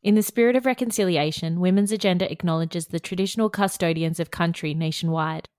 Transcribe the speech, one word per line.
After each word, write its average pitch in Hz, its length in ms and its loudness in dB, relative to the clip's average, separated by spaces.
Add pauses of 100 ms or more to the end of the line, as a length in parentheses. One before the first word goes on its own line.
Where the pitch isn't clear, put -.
In 208 140 4
the 214 80 4
spirit 240 320 2
of 254 100 0
reconciliation, 175 920 0
Women's 196 320 4
Agenda 190 360 0
acknowledges 165 600 -4
the 170 100 -6
traditional 196 500 -2
custodians 165 720 0
of 165 140 -6
country 170 420 -2
nationwide 160 760 -2 (100)